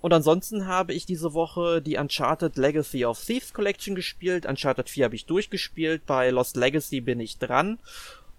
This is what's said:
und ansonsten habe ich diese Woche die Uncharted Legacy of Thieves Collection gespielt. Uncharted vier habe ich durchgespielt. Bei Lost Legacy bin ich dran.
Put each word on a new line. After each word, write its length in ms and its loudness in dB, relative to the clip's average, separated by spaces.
und 120 2
ansonsten 560 4
habe 240 0
ich 140 -6
diese 280 -4
Woche 480 0
die 140 -2
Uncharted 600 0
Legacy 480 2
of 160 0
Thieves 320 -4
Collection 440 -4
gespielt. 500 -4
Uncharted 420 -2
vier 180 2
habe 100 0
ich 100 -10
durchgespielt. 800 -2
Bei 240 4
Lost 260 2
Legacy 440 0
bin 180 -2
ich 200 -8
dran. 400 0